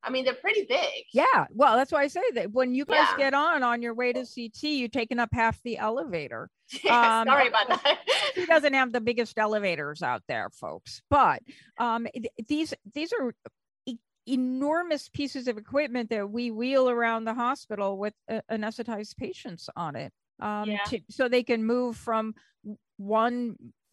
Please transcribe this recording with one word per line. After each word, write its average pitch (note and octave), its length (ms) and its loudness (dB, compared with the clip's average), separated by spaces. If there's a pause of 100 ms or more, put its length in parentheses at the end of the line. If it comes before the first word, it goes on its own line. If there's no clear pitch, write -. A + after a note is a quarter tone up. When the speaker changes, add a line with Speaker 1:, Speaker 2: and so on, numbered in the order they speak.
Speaker 1:
I - 80 -4
mean, C4 140 -2
they're B3+ 100 2
pretty G4 340 0
big. B3 440 0
Speaker 2:
Yeah. C4 380 6
Well, A#3+ 260 6
that's C4 140 2
why D4 120 2
I C#4+ 40 2
say F4 160 -4 (120)
that G#3 180 -2
when B3+ 220 2
you C#4 100 0
guys D4+ 260 4
Speaker 1:
Yeah. - 60 0
Speaker 2:
get C4+ 180 2
on, D4 300 2
on A#3 180 0
your A#3 120 -6
way B3 180 0
to B3+ 120 -4
C A#3 240 -10
T, D4+ 280 -4
you're A#3+ 120 -2
taking A#3+ 300 -2
up A#3 140 0
half A3+ 300 2
the A#3 160 -8
elevator. F3+ 720 -4 (180)
Speaker 1:
<laughs> - 160 -14
Yeah, A#3 380 6
Speaker 2:
Um, A3+ 60 2
Speaker 1:
sorry C4+ 200 6
about G#3+ 200 2
that. D#4 300 2 (360)
Speaker 2:
she F4+ 100 -2
doesn't D4+ 300 4
have B3+ 180 2
the A#3+ 80 0
biggest A3+ 380 -2
elevators F3 640 -2
out B2 260 -2
there, A2 220 -4
folks, - 580 -12
but, A#3+ 340 4 (360)
um, A#3 340 -2
th-, A#3+ 160 -8 (180)
these, D4+ 280 -2 (180)
these D#4+ 220 -6
are C4 200 -2 (520)
e-, A#3+ 100 -8 (300)
enormous C#4 840 0
pieces C4 400 -6
of A3 80 -2
equipment A#3+ 540 -2
that G#3 200 -2
we A#3+ 200 -4
wheel B3+ 400 2
around A3+ 340 0
the A3 80 -4
hospital G#3 640 -4
with, G#3 160 -4 (160)
uh, A3 220 -4
anesthetized A3 680 -6
patients - 600 -12
on D#3 200 -6
it, C#3+ 160 -10 (280)
um, G#3 280 -4
Speaker 1:
Yeah. G#3 200 -4
Speaker 2:
to, A3+ 200 -6
so - 200 -2
they B3 140 2
can A3+ 220 0
move A#3+ 320 0
from A3 380 -4 (280)
w-, G#3 140 -14 (220)
one, A3+ 580 0 (360)